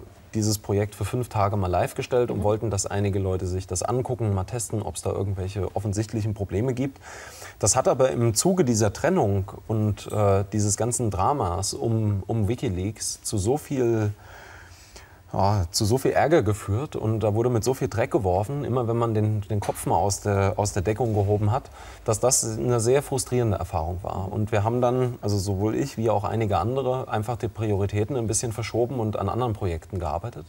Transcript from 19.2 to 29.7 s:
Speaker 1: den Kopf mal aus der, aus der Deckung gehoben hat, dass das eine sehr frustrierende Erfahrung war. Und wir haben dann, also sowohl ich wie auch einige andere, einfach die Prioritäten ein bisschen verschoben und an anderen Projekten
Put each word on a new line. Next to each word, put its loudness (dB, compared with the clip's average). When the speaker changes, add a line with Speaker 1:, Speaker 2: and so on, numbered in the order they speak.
Speaker 1:
den -2
Kopf -4
mal 2
aus 2
der, 2
aus 0
der -2
Deckung 0
gehoben 2
hat, -2
dass 0
das 2
eine 2
sehr 4
frustrierende 0
Erfahrung -4
war. -6
Und -2
wir 2
haben 2
dann, 2
also 0
sowohl 0
ich -2
wie 0
auch 2
einige 0
andere, -2
einfach -2
die -4
Prioritäten -2
ein 0
bisschen -2
verschoben -2
und -2
an 0
anderen 0
Projekten -4